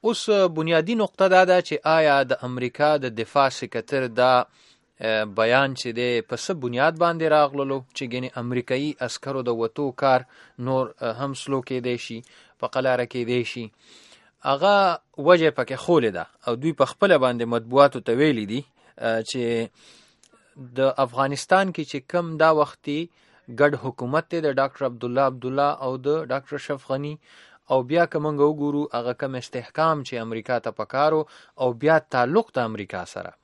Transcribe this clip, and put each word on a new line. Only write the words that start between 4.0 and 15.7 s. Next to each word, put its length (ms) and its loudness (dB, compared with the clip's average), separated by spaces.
دا، 120 6
آه، 240 0
بیان 400 4
چې 80 -8
دی 120 0
په 140 -6
څه 80 -6
بنیاد 400 0
باندې 240 0
راغللو 420 0
چې 160 -8
ګنې 180 -6
امریکایي 480 -4
عسکرو 380 -8
د 160 -2
وتو 260 -4
کار 200 4
نور، 220 0
آه، 320 -6
هم 120 -6
سلو 260 -4
کېدی 280 -4
شي، 120 -12
په 140 -6
قلاره 380 0
کېدی 300 -2
شي. 120 -10
هغه 260 2
وجه 280 6
پکې 280 -4